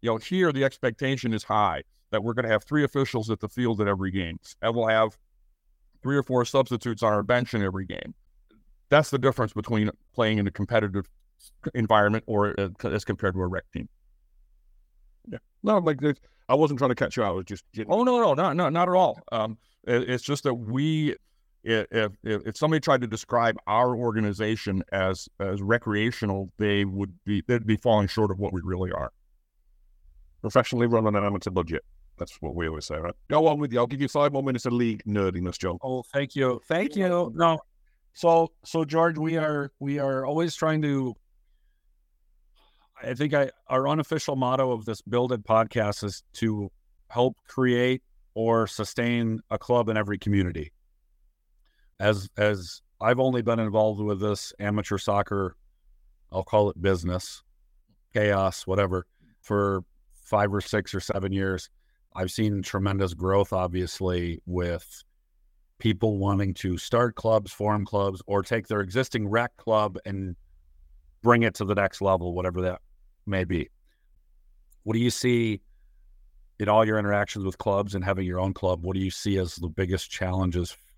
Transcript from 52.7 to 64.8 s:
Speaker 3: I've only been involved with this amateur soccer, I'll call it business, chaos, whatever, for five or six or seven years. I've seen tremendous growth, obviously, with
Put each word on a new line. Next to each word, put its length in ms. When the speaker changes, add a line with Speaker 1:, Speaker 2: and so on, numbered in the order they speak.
Speaker 3:
I've 200
only 220
been 180
involved 400
with 200
this 380
amateur 400
soccer, 560
I'll 100
call 260
it 140
business, 640
chaos, 540
whatever, 400
for 440
five 380
or 80
six 360
or 40
seven 320
years. 380
I've 160
seen 300
tremendous 520
growth, 380
obviously, 920
with 580